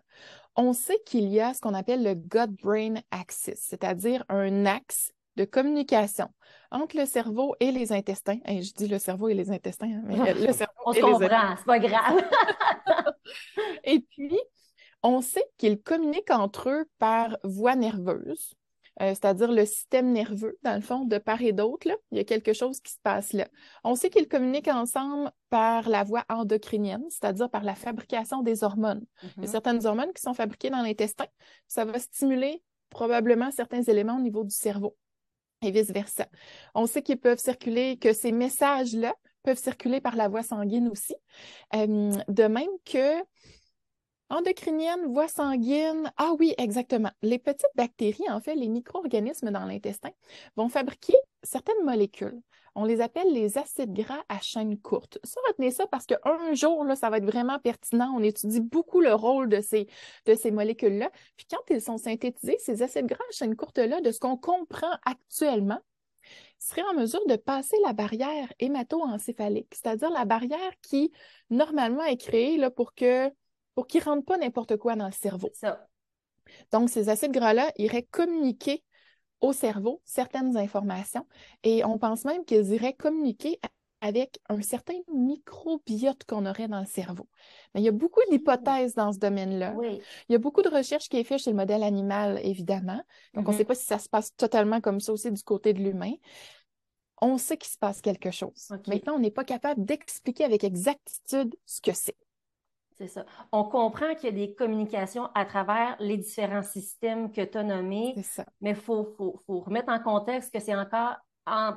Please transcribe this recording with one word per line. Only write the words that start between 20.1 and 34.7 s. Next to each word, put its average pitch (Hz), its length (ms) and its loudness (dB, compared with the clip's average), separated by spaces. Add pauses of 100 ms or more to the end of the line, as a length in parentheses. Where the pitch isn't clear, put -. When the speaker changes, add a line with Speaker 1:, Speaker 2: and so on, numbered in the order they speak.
Speaker 1:
nerveux, 220 500 -2
dans 233 140 -2
le 208 40 -4
fond, 254 240 -4
de 214 140 0
part 220 240 -2
et 226 100 4
d'autre, 214 360 -2
là, 392 80 0 (160)
il 214 60 -2
y - 20 2
a 202 40 -2
quelque 220 280 2
chose 254 280 -4
qui - 120 -14
se - 100 -18
passe 202 300 -2
là. 202 160 -2 (340)
On 240 140 0
sait 370 120 0
qu'ils 349 200 4
communiquent 269 400 0
ensemble 277 600 -2 (200)
par 226 380 2
la 202 160 2
voie 220 240 -2
endocrinienne, 214 840 -2
c'est-à-dire 208 400 -2
par 208 140 -4
la 196 100 -2
fabrication 233 680 -6
des 226 200 0
hormones. 214 420 0 (180)
Il 180 40 -12
y 180 40 -12
a - 120 -16
Speaker 2:
Mhm. 202 60 -6
Speaker 1:
certaines 226 380 0
hormones 240 260 -2
qui - 100 -14
sont 247 120 -4
fabriquées 233 360 -4
dans 254 120 -2
l'intestin, 214 440 -2 (400)
ça - 180 -2
va 220 140 -4
stimuler 269 640 -2 (260)
probablement 233 640 2
certains 247 320 -2
éléments 226 340 4
au 262 40 -2
niveau 220 240 -2
du 202 100 -8
cerveau 202 420 -4 (640)